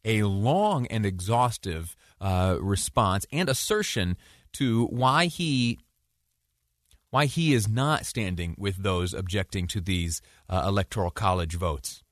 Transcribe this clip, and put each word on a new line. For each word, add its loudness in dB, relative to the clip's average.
a 2
long 2
and -2
exhaustive, -2
uh, 2
response 0
and 0
assertion 0
to 2
why 2
he, -2
why 2
he 2
is 2
not 0
standing -4
with -4
those 0
objecting -4
to -4
these, -2
uh, 0
Electoral 0
College -2
votes. -6